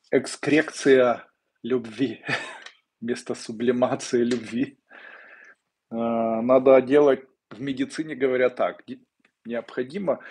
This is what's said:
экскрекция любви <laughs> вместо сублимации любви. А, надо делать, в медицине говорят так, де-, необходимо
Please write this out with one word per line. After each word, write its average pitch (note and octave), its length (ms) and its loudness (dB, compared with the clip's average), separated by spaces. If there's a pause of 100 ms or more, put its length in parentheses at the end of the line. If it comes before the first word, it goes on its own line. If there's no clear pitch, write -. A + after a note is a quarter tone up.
(100)
экскрекция C3 1160 2 (360)
любви A#2 640 -4
<laughs> - 760 -10
вместо A#2+ 320 -6
сублимации A#2+ 880 0
любви. A#2 540 -4 (1120)
А, A2+ 500 -2
надо C3 400 6
делать, C3+ 440 4 (260)
в G#2 100 -16
медицине C#3 540 -8
говорят B2+ 420 0
так, F2+ 300 -4
де-, B2+ 140 -16 (460)
необходимо B2+ 760 -6 (100)